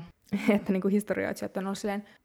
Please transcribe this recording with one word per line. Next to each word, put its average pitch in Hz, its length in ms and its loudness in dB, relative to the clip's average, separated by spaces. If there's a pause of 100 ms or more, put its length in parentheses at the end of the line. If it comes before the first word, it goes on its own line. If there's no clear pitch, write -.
(320)
<laughs> 208 220 4
että 202 180 2
niinku 190 160 2
historioitsijat 196 680 0
on 190 100 -4
ollut 196 120 -4
silleen, 208 260 -4 (200)